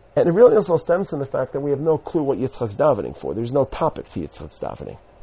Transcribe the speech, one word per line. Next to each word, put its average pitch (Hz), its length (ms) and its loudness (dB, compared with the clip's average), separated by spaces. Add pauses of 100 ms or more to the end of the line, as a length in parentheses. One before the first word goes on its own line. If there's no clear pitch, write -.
(160)
And - 120 4
it 170 60 2
really 233 220 8
also 180 200 2
stems 170 340 -2
from 147 100 -6
the 135 60 -4
fact 131 260 -4
that 139 80 -4
we 143 100 -2
have 139 100 0
no 156 160 2
clue - 260 -4
what 135 160 0
Yitzchak's 117 360 -4
davening 101 420 0
for. 69 160 -6
There's 117 200 -4
no 139 120 2
topic - 460 -4
to - 100 -8
Yitzchak's 78 380 -12
davening. - 400 -10 (240)